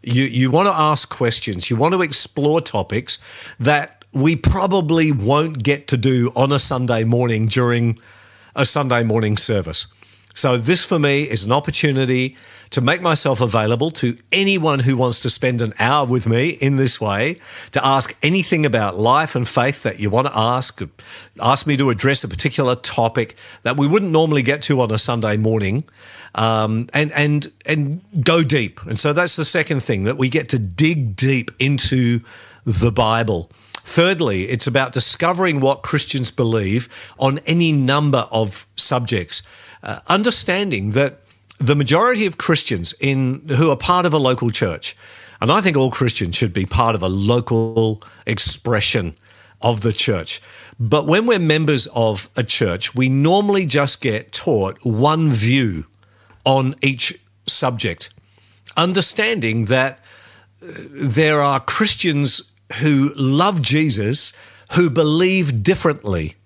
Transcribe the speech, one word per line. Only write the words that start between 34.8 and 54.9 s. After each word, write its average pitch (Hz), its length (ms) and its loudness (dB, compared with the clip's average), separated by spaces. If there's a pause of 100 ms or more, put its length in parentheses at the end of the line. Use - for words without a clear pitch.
discovering 170 680 0
what 135 240 0
Christians 139 480 -4
believe 113 560 -2 (320)
on 135 260 2
any 165 240 2
number 139 600 2
of 110 420 -4
subjects, 120 680 -2 (420)
uh, - 240 -10
understanding 185 840 -2
that 135 300 0 (380)
the 143 180 2
majority 208 500 2
of 175 100 -4
Christians 110 640 -2
in, 135 520 -2
who 147 200 4
are 139 60 2
part 180 280 0
of 165 80 2
a 156 60 2
local 127 320 2
church, - 460 -4 (440)
and 123 120 2
I 208 80 4
think 180 160 0
all 131 160 2
Christians 107 420 -2
should 107 180 -2
be 98 140 -2
part 113 300 0
of 87 80 -4
a 92 40 0
local 113 920 0 (240)
expression 104 880 -2 (460)
of 110 200 0
the 110 100 0
church. - 500 -4 (380)
But 131 260 2
when 185 180 4
we're 233 140 2
members 156 560 2
of 110 400 0
a 127 80 -2
church, 98 500 -2
we 131 160 0
normally 185 580 2
just 139 340 0
get 113 320 -4
taught 101 520 -2
one 147 460 2